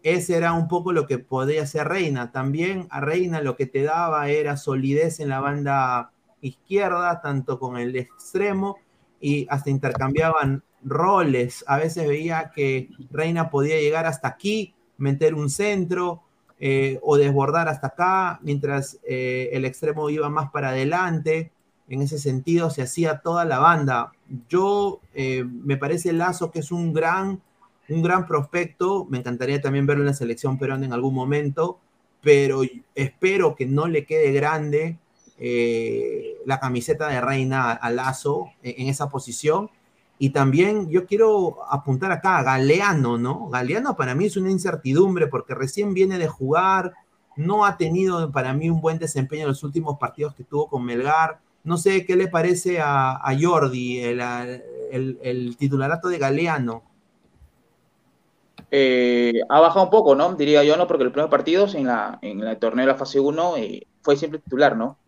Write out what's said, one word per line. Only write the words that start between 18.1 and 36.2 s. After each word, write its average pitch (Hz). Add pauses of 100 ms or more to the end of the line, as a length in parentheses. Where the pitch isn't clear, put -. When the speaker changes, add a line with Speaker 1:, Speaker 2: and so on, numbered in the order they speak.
Speaker 1:
mientras, 143
eh, 127
el 131
extremo 151
iba 151
más 147
para 139
adelante. 160 (380)
En 131
ese 143
sentido, 143
se -
hacía 151
toda 170
la 139
banda. 139 (360)
Yo, 196 (120)
eh, 131
me 123
parece 165
Lazo 175
que 165
es 143
un 170
gran, 185 (480)
un 160
gran 175
prospecto. 175
Me 131
encantaría 127
también 139
verlo 143
en 143
la 139
selección 131
peruana 135
en 123
algún 131
momento, 147 (420)
pero 139 (340)
espero 175
que 131
no 147
le 151
quede 156
grande, 151 (400)
eh, 117